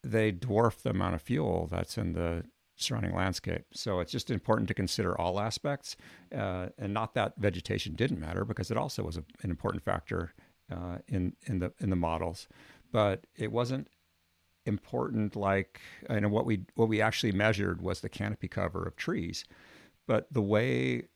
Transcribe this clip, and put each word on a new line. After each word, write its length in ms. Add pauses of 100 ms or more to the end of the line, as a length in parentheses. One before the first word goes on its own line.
they 280
dwarf 500
the 80
amount 240
of 80
fuel 500
that's 260
in 160
the 300 (320)
surrounding 380
landscape. 580
So 280
it's 120
just 200
important 380
to 40
consider 480
all 180
aspects, 560 (400)
uh, 340 (100)
and 120
not 220
that 240
vegetation 560
didn't 260
matter, 240
because 280
it 60
also 260
was 120
a, 80 (200)
an 80
important 320
factor, 500 (380)
uh, 260 (100)
in, 360
in 160
the, 200
in 120
the 40
models. 520 (440)
But 440
it 160
wasn't 380 (760)
important, 680
like, 440 (300)
you 120
know, 80
what 180
we, 140 (120)
what 140
we 120
actually 340
measured 480
was 200
the 80
canopy 380
cover 400
of 80
trees. 500 (640)
But 240
the 100
way 760